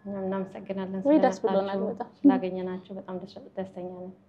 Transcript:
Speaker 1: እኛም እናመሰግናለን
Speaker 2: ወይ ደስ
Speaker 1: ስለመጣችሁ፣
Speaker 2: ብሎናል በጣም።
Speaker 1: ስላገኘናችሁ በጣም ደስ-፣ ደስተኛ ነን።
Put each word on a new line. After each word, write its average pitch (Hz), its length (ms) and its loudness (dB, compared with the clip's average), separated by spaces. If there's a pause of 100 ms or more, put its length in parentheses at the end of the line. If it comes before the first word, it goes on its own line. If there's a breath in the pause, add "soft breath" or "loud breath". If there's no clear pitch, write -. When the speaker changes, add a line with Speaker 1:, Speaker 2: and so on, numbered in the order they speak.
Speaker 1:
እኛም 196 220 -8
እናመሰግናለን 190 760 -4
Speaker 2:
ወይ 285 180 6
ደስ 254 160 4
Speaker 1:
ስለመጣችሁ፣ - 100 -14
Speaker 2:
ብሎናል 196 400 0
በጣም። 226 300 -6
Speaker 1:
ስላገኘናችሁ 185 800 2
በጣም 190 240 -10
ደስ-፣ 185 200 -14 (140)
ደስተኛ 185 400 -8
ነን። 185 200 -12 (160)